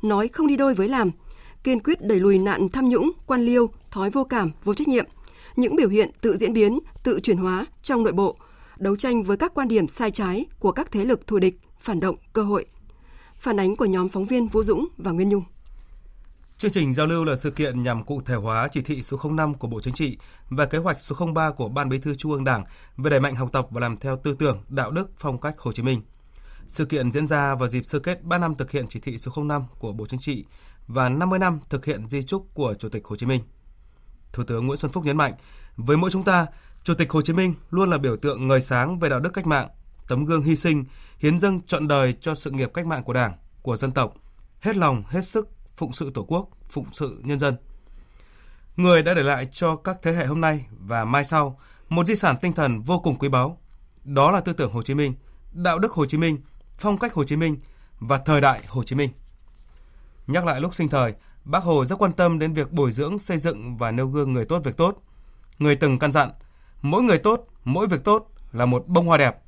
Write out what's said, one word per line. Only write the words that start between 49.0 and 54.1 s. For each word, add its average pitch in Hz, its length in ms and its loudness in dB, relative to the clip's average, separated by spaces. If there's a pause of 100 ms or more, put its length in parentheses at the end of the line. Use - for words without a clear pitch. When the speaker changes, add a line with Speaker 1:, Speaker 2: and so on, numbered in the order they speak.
Speaker 2:
đã 170 100 2
để 156 100 2
lại 135 280 0
cho 160 240 -2
các 185 260 -8
thế 165 100 0
hệ 165 140 0
hôm 151 160 -2
nay 151 240 0 (140)
và 113 260 -2
mai 139 200 2
sau 143 340 0 (300)
một 170 160 2
di 214 100 2
sản 175 260 2
tinh 180 120 0
thần 123 280 0
vô 170 180 0
cùng 143 200 0
quý 139 100 0
báu. 135 280 0 (460)
Đó 139 280 4